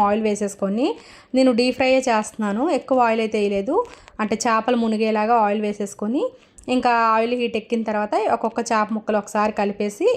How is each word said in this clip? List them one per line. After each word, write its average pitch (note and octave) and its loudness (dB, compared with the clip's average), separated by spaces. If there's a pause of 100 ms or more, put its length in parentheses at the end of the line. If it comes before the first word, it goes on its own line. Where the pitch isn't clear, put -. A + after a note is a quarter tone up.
ఆయిల్ G#3+ 2
వేసేసుకొని, G3+ -2 (480)
నేను C4 6
డీప్ B3+ 0
ఫ్రైయే C4 2
చేస్తున్నాను, G#3+ -2 (140)
ఎక్కువ B3+ 2
ఆయిల్ A3+ 0
అయితే A3 -2
వేయలేదు. G3+ 0 (460)
అంటే A3 -2
చేపలు A#3 0
మునిగేలాగా A3 0 (100)
ఆయిల్ G#3 0
వేసేసుకొని, G#3 -4 (540)
ఇంకా B3 2 (240)
ఆయిల్ A#3 0
హీట్ A#3 -2
ఎక్కిన A3+ -4
తర్వాత G#3 -2 (200)
ఒక్కొక్క A3 -4 (120)
చేప G#3+ 0 (100)
ముక్కలు G#3+ -2
ఒకసారి G#3+ -2
కలిపేసి G#3 -4 (120)